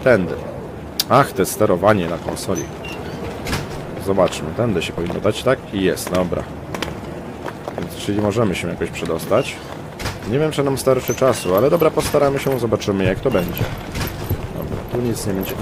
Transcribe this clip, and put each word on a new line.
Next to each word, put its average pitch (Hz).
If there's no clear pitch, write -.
tędy. 95
Ach, 113
te 90
sterowanie 98
na 85
konsoli. 85
Zobaczmy, 92
tędy 107
się -
powinno 87
dać, 101
tak? 127
I 98
jest, 80
dobra. 85
Więc, 90
czyli 101
możemy 104
się 87
jakoś 85
przedostać. 82
Nie 127
wiem, 156
czy 143
nam 135
starczy 127
czasu, 113
ale 120
dobra, 165
postaramy 143
się, 135
zobaczymy, 104
jak 92
to 135
będzie. 90
Dobra, 76
tu 120
nic 120
nie 104
będzie... 95